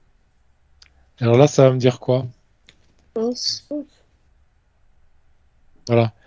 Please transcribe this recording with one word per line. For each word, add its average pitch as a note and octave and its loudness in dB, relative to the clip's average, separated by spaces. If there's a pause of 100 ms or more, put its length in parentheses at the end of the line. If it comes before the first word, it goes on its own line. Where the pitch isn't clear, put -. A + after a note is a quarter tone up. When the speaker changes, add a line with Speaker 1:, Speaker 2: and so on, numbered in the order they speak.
(1200)
Speaker 1:
Alors A#2+ 2
là, C#3+ 6
ça C#3 4
va B2+ 2
me C3 -4
dire B2+ -2
quoi ? B2+ -4 (880)
Speaker 2:
False. A#3+ -8 (2250)
Speaker 1:
Voilà. A#2 0 (140)